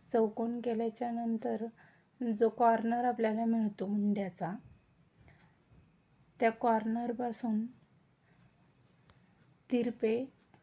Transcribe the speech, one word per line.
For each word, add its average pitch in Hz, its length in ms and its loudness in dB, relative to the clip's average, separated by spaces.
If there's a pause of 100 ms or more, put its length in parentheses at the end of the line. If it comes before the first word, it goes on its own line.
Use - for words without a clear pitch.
(120)
चौकोन 233 480 0
केल्याच्या 226 500 -2
नंतर 226 560 -2 (720)
जो 226 120 4
कॉर्नर 226 560 2
आपल्याला 226 400 0
मिळतो 220 420 0
मुंड्याचा, 202 680 -2 (1900)
त्या 226 100 4
कॉर्नरपासून 226 1160 0 (2000)
तिरपे 233 520 0 (380)